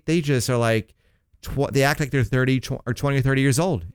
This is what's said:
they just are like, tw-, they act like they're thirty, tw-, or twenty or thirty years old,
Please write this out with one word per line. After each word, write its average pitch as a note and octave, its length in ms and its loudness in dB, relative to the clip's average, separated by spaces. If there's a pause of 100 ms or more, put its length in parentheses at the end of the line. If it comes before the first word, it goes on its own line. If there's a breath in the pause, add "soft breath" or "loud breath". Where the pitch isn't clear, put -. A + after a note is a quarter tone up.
they E3 160 0
just C#3 300 0
are A#2+ 80 0
like, A2+ 360 0 (460)
tw-, - 320 0
they C#3 100 4
act D3 160 2
like C#3+ 120 -4
they're C3+ 120 0
thirty, B2+ 380 0
tw-, - 260 -8
or B2 60 -4
twenty C#3 240 -2
or C3 60 2
thirty C3+ 180 2
years C3+ 180 2
old, D3+ 360 -2